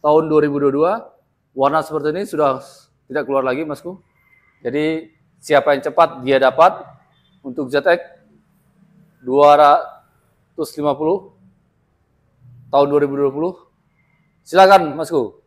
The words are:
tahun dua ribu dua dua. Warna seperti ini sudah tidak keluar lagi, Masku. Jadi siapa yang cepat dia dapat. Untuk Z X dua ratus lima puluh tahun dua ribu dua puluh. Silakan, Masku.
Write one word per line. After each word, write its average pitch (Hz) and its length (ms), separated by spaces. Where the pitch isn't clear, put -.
tahun 156 320
dua 151 80
ribu 147 160
dua 143 160
dua. 160 180
Warna 143 320
seperti 151 240
ini 180 160
sudah 147 320
tidak 131 240
keluar 135 160
lagi, 135 240
Masku. 170 320
Jadi 156 480
siapa 147 380
yang 135 80
cepat 151 400
dia 135 160
dapat. 135 480
Untuk 135 240
Z 139 160
X 175 160
dua 143 400
ratus - 1200
lima 147 160
puluh 156 400
tahun 143 160
dua 143 160
ribu 139 160
dua 139 100
puluh. 156 240
Silakan, 185 480
Masku. 151 400